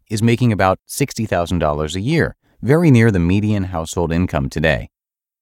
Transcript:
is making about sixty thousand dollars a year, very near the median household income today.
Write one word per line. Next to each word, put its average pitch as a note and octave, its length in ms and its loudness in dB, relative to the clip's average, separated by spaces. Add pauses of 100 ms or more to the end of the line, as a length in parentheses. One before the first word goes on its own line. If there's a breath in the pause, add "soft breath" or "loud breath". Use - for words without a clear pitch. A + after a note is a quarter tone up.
is A2 120 -4
making A#2 300 2
about F#2+ 340 0
sixty - 400 -6
thousand F2 340 -2
dollars D2+ 360 -2
a F#2+ 60 -6
year, C3 340 -2 (260)
very D3+ 300 4
near A#2 180 6
the F#2+ 120 2
median G2+ 420 0
household E2+ 480 -4
income E2 380 -2
today. D#2 400 -2 (520)